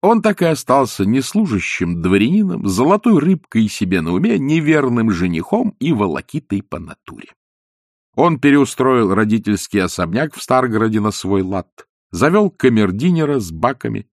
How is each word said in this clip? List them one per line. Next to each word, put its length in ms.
Он 200
так 200
и 40
остался 580
неслужащим 960
дворянином, 640
золотой 520
рыбкой 500
себе 320
на 120
уме, 260
неверным 720
женихом 680
и 140
волокитой 720
по 160
натуре. 560
Он 240
переустроил 760
родительский 680
особняк 520
в 80
Старгороде 580
на 100
свой 320
лад — 440
завел 400
камердинера 880
с 140
баками 640